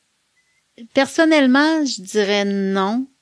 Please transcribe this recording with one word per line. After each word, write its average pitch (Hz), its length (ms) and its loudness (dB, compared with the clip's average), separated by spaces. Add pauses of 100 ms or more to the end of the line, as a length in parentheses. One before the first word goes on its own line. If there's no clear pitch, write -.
(920)
Personnellement, 294 920 2
je 226 160 -8
dirais 202 440 -2
non, 196 600 -2 (160)